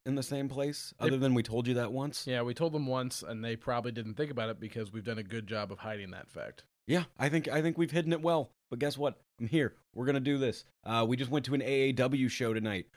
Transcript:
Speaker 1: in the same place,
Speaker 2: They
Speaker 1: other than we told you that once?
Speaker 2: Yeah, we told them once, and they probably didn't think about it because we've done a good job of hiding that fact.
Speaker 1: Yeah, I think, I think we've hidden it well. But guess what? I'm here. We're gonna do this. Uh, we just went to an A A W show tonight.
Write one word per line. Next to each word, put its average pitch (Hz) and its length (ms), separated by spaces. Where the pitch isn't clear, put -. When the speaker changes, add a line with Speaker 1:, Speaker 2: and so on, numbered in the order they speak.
Speaker 1:
in 131 80
the 131 80
same 139 260
place, 139 520
Speaker 2:
They 147 80
Speaker 1:
other 139 100
than 131 160
we 120 80
told 117 260
you 127 60
that 120 180
once? 139 360
Speaker 2:
Yeah, 123 160
we 120 100
told 160 200
them 151 120
once, 127 380
and 110 200
they 117 120
probably 120 380
didn't 110 200
think 147 160
about 117 200
it 107 100
because 107 340
we've 107 100
done 110 140
a 113 60
good 107 240
job 104 240
of 98 80
hiding 104 320
that 90 180
fact. - 360
Speaker 1:
Yeah, 170 140
I 135 80
think, 156 220
I 147 120
think 156 160
we've 165 140
hidden 165 220
it 160 80
well. 165 320
But 120 100
guess 139 180
what? 139 220
I'm 117 60
here. 139 280
We're 123 120
gonna 139 160
do 139 160
this. 131 260
Uh, 113 200
we 123 120
just 127 120
went 143 180
to 135 60
an 139 80
A 117 40
A 135 260
W 127 380
show 117 240
tonight. 107 320